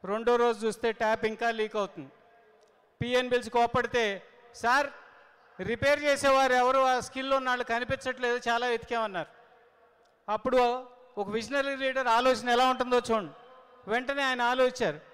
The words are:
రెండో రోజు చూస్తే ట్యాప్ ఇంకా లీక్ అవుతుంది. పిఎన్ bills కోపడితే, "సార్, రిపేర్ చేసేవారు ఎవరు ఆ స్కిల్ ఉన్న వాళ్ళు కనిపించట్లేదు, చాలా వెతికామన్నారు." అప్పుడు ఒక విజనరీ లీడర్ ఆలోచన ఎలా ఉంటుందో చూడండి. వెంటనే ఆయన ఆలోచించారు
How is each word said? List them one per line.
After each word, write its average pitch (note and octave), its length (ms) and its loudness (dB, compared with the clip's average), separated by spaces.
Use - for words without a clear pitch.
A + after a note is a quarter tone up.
రెండో A3+ 300 2
రోజు A#3 320 2
చూస్తే A3 240 -2
ట్యాప్ A3 340 0
ఇంకా A3 260 -2
లీక్ A3 240 -4
అవుతుంది. F#3 360 -6
పిఎన్ B3 280 0
bills A#3+ 200 -2
కోపడితే, A#3 720 0
"సార్, C4+ 320 0
రిపేర్ C4+ 420 0
చేసేవారు C4+ 500 4
ఎవరు B3+ 260 4
ఆ C4 200 4
స్కిల్ C4 340 -4
ఉన్న C4 160 0
వాళ్ళు B3 140 -2
కనిపించట్లేదు, B3 880 -4
చాలా A#3 180 0
వెతికామన్నారు." A3+ 760 -4
అప్పుడు B3 560 0
ఒక G3+ 120 -6
విజనరీ C4+ 460 -4
లీడర్ C4 320 -2
ఆలోచన A#3+ 420 2
ఎలా B3 200 4
ఉంటుందో B3 320 0
చూడండి. G3 200 -2
వెంటనే B3+ 340 -2
ఆయన B3+ 180 0
ఆలోచించారు B3 580 0